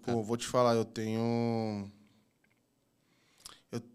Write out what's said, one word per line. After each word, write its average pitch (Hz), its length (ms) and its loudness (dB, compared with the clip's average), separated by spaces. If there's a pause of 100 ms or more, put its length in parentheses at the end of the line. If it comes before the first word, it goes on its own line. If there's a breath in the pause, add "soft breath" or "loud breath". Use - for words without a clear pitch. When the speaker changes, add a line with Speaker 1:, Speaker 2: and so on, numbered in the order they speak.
Speaker 1:
cara. 120 140 0
Speaker 2:
Pô, 113 60 0
vou 113 140 -2
te 120 100 -8
falar, 123 300 4
eu 113 80 2
tenho, 113 1040 -2 (1800 loud breath)
eu, 117 120 -8 (120)